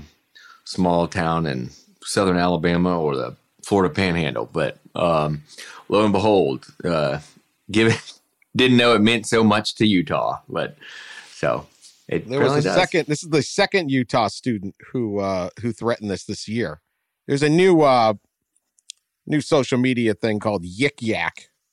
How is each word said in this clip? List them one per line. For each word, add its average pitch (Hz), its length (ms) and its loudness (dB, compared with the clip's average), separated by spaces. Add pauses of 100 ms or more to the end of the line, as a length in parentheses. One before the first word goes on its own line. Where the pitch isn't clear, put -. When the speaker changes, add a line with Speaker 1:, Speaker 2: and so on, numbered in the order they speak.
(640)
Speaker 1:
small 87 420 0
town 82 380 -2
in 64 240 -6 (340)
southern 95 340 0
Alabama 87 640 0
or 73 160 -2
the 62 200 -6 (300)
Florida 92 280 2
Panhandle. 82 580 -2
But, 78 280 -4 (160)
um, 76 480 0 (460)
lo 104 140 2
and 107 80 2
behold, 95 540 2 (180)
uh, 76 360 -2 (520)
give 110 220 2
it, - 200 -10 (200)
<laughs> - 220 -16
didn't 127 220 4
know 120 160 6
it 104 80 4
meant 113 260 2
so 113 160 2
much 107 320 2
to 117 120 2
Utah, 76 600 0
but - 300 -6 (540)
so 65 340 -4 (420)
it 87 220 -4
Speaker 2:
There 131 100 -4
was - 80 2
Speaker 1:
apparently 156 120 2
Speaker 2:
a 151 40 2
Speaker 1:
does. - 120 0
Speaker 2:
second, 175 320 0
this 151 160 -4
is 170 60 -14
the 147 120 2
second 190 480 -2
Utah 127 380 0
student 98 480 -6 (160)
who, 107 280 -4
uh, 95 300 -4 (120)
who 113 100 -4
threatened 107 400 -4
this, 90 140 -8
this - 220 -10
year. 104 340 -6 (460)
There's 139 160 -2
a 151 60 2
new, 175 320 4
uh, 123 320 4 (1120)
new 151 160 -2
social 135 360 0
media 120 360 2
thing 107 260 -2
called 101 260 -2
Yik 104 360 -4
Yak 110 480 -4 (220)